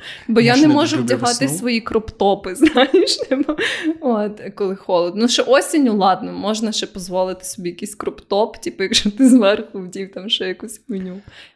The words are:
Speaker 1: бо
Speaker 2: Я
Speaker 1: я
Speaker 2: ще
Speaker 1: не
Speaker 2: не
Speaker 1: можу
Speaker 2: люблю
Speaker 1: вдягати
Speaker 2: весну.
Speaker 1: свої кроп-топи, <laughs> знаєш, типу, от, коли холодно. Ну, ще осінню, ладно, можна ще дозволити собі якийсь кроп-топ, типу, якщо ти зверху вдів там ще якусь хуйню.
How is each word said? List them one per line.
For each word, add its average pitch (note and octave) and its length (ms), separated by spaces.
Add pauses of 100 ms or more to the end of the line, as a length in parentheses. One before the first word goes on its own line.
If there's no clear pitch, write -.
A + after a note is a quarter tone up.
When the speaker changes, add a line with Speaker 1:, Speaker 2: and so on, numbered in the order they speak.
(280)
Speaker 1:
бо A#3 140
Speaker 2:
Я A#3 60
Speaker 1:
я A#3+ 60
Speaker 2:
ще C4+ 80
Speaker 1:
не D#4 60
Speaker 2:
не D4 60
Speaker 1:
можу D4 220
Speaker 2:
люблю B3+ 100
Speaker 1:
вдягати B3 400
Speaker 2:
весну. D#3+ 140
Speaker 1:
свої A#3 220
кроп-топи, G3 760
<laughs> - 0
знаєш, D#4 600
типу, D4+ 360 (480)
от, G#3+ 400 (140)
коли G3 200
холодно. F3+ 460
Ну, A#3+ 60
ще A#3+ 160
осінню, C4 540
ладно, F#3+ 360
можна G#3 380
ще G3 160
дозволити F#3 580
собі F3 240
якийсь G3+ 280
кроп-топ, G#3 680
типу, - 200
якщо G3 280
ти B3+ 180
зверху G#3+ 500
вдів F#3+ 320
там F#3 180
ще G3 180
якусь F#3 400
хуйню. F#3 340 (340)